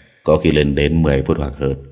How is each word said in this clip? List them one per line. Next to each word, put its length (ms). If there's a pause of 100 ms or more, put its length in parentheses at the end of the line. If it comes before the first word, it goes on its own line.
(240)
có 140
khi 140
lên 240
đến 280
mười 200
phút 140
hoặc 220
hơn. 160 (160)